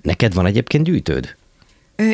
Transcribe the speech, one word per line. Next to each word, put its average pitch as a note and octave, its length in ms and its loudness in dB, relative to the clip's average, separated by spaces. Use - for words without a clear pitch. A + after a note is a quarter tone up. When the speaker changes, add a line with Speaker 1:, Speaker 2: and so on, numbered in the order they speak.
Speaker 1:
Neked F#2 320 0
van F2 120 2
egyébként A#2+ 380 0
gyűjtőd? D#2+ 520 -2
Speaker 2:
Ö, A3 180 0